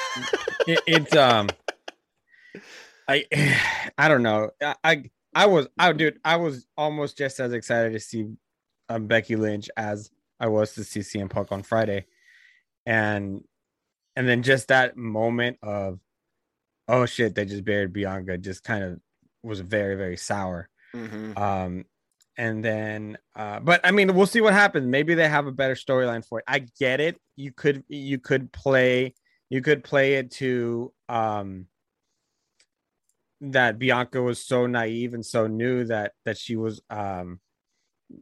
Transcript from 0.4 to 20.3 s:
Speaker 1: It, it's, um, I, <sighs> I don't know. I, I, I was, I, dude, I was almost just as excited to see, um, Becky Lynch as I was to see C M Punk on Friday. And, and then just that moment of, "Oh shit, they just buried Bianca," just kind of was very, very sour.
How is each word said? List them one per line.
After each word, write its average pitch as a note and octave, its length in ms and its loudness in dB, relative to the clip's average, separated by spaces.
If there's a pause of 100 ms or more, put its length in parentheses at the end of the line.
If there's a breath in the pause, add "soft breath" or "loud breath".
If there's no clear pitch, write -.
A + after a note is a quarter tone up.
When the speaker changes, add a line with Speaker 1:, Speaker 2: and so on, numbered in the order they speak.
Speaker 1:
It, E3 180 2
it's, D#3+ 300 2
um, A#2 340 6 (1600 loud breath)
I, C#3 240 2
<sighs> - 680 0
I C#3+ 100 6
don't C3 160 6
know. G#2+ 280 2 (100)
I, D3 220 -2
I, D#3+ 200 2 (300)
I F3 140 6
was, E3 200 4 (120)
I, F3 140 6
dude, D3+ 300 0
I D#3+ 120 2
was D#3 320 -4 (100)
almost D3+ 400 -4
just C3+ 220 -4
as B2 140 -4
excited A#2 400 0
to A2 60 -4
see, A2 280 -8 (600)
um, A2+ 180 -4
Becky A2+ 300 2
Lynch G#2 400 -2
as G#2 340 -6 (280)
I A#2+ 80 -2
was G#2+ 260 0
to G#2+ 100 -12
see - 180 -8
C - 180 -8
M G2 100 -6
Punk G2+ 220 -6
on G2 120 -6
Friday. G#2+ 420 -2 (800 soft breath)
And, G#2 580 -2 (720)
and B2+ 120 0
then A#2+ 160 2
just C3+ 240 2
that B2+ 300 2
moment A#2+ 640 -2
of, G2 360 -6 (880)
"Oh B2 180 2
shit, A2+ 280 -2
they G#2 120 -2
just G2+ 180 -8
buried G2+ 300 -2
Bianca," F#2+ 440 -4
just F#2 260 -12
kind G#2+ 200 -4
of F2+ 160 -8 (420)
was G#2+ 200 -10
very, G2 340 -2
very F#2 220 -6
sour. F#2 500 -6 (260 loud breath)